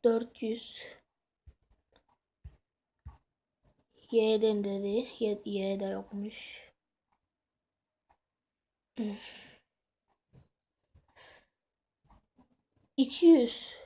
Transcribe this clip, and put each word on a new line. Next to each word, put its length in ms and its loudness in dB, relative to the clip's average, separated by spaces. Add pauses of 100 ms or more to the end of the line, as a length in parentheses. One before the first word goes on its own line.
Dört 380 0
yüz. 400 -6 (3250)
Y'den 520 2
dedi. 440 -4 (120)
Y, 260 -2
Y 340 -4
de 60 -6
yokmuş. 880 -10 (2250)
Hmm. 200 -6 (3750)
İki 280 2
yüz. 500 6 (100)